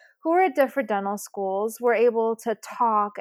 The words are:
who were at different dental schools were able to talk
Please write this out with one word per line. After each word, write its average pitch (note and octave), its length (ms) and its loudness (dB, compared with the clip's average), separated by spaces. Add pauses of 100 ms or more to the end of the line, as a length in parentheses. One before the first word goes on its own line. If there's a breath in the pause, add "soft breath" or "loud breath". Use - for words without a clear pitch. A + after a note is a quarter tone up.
(240 soft breath)
who D#4+ 80 0
were F4+ 100 4
at F4 140 2
different A#3 340 0
dental G3+ 300 -2
schools G3 600 -4
were A#3+ 140 2
able A3+ 440 2
to A3 180 -4
talk G#3+ 640 0